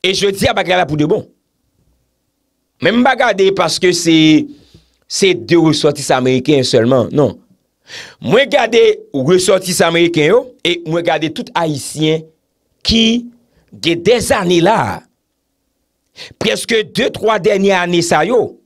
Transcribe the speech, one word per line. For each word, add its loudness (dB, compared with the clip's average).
Et -2
je -2
dis -2
à -2
Bagala 0
pour -4
de 0
bon. -4
Même 2
pas 2
garder 2
parce -2
que 2
c'est, 4
c'est 0
deux 0
ressortissants 0
américains 0
seulement. 2
Non. 0
Moi, 2
garder 2
ressortissants 0
américains, 2
yo, 0
et -2
moi, -4
garder -2
tout -10
haïtien -4
qui, 0
de -4
des 0
années 0
là, 0
presque -4
deux, -2
trois -2
dernières 0
années, 0
ça, 2
yo. -2